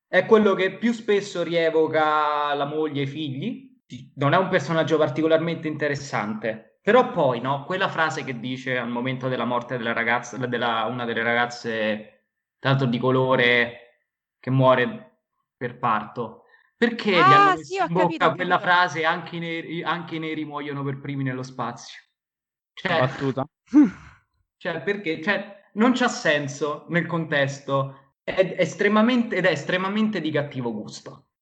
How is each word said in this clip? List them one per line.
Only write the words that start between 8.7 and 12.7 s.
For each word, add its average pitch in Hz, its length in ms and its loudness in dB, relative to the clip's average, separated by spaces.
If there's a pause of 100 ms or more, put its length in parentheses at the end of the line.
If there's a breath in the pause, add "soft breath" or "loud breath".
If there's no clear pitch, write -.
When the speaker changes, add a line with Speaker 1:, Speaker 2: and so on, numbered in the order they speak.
Speaker 1:
al 120 120 -4
momento 127 380 -4
della 120 180 -2
morte 120 320 -4
della 113 160 -2
ragazza, 117 440 -2
della, 120 480 -2
una 123 200 -6
delle 113 180 -4
ragazze, 113 1040 -4 (320)
tra 135 120 0